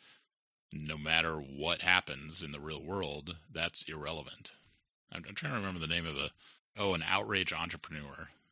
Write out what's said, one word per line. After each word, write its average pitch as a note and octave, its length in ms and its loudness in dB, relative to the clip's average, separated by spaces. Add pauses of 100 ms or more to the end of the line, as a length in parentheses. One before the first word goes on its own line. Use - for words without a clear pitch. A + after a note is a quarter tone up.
(720)
no D2+ 260 -4
matter D#2+ 400 4
what C#2+ 440 0
happens D#2+ 640 2
in D2 80 -4
the C#2+ 80 -6
real D2+ 240 -4
world, D2+ 520 -2 (160)
that's E2 320 0
irrelevant. D2+ 680 -6 (600)
I'm, E2+ 160 -8
I'm G#2 80 -10
trying - 180 -2
to A#2 60 2
remember F#2+ 200 -2
the D#2+ 80 -2
name E2+ 180 2
of D2+ 120 -2
a, C#2 120 0 (480)
oh, G2+ 160 6
an E2 140 2
outrage G2 460 4
entrepreneur. D#2 760 -6 (240)